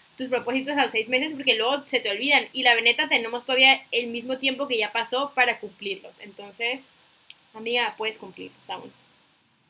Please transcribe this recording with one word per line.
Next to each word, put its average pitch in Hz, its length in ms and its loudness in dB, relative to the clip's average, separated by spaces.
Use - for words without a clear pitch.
tus 254 120 -6
propósitos 262 480 -2
a 269 80 4
los 233 80 -2
seis 220 160 0
meses 269 260 0
porque 262 220 2
luego 262 300 0
se 247 140 0
te 220 100 -4
olvidan. 277 420 2
Y 262 100 -6
la 233 180 6
neta, 240 280 2
tenemos 240 380 0
todavía 262 360 6
el 240 160 0
mismo 240 300 -6
tiempo 269 300 -2
que 240 100 0
ya 214 140 0
pasó 254 420 -2
para 240 240 2
cumplirlos. 196 640 -10
Entonces, 208 720 -8
amiga, 226 440 -2
puedes 220 200 -4
cumplirlos 185 520 -16
aún. 190 220 -12